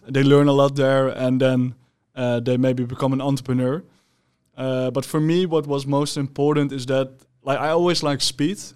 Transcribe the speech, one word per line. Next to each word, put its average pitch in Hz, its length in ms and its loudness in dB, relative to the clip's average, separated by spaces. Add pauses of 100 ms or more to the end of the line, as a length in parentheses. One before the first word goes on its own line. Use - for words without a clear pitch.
they 135 160 2
learn 143 240 6
a 139 60 4
lot 139 220 4
there, 135 320 2
and 127 340 0
then, 127 320 2 (420)
uh, 123 260 -2
they 123 160 0
maybe 127 280 0
become 131 280 -2
an 135 80 -4
entrepreneur. 131 600 -2 (760)
Uh, 127 340 -4
but 127 140 -4
for 160 140 -4
me, 165 260 2
what 156 220 -2
was 139 200 -4
most 143 300 -2
important 143 540 0
is 131 140 -8
that, 135 240 -2 (340)
like, 135 160 -2
I 147 100 -2
always 170 340 2
like 143 180 -2
speed 175 360 -2 (180)